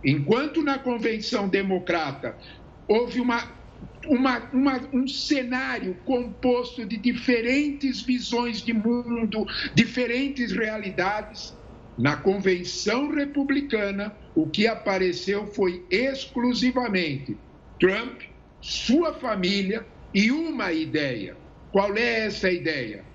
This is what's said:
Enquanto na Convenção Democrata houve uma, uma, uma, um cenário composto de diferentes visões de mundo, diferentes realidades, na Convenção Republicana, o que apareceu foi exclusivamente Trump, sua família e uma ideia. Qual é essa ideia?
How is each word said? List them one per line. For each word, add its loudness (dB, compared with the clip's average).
Enquanto 2
na 2
Convenção -2
Democrata 0
houve 2
uma, 2
uma, 4
uma, 4
um 2
cenário -2
composto 0
de -4
diferentes 0
visões 0
de -2
mundo, 0
diferentes 2
realidades, -4
na 2
Convenção 0
Republicana, -2
o 2
que 2
apareceu 0
foi 0
exclusivamente 0
Trump, 2
sua 2
família -2
e 6
uma -2
ideia. -2
Qual 4
é 0
essa 0
ideia? -2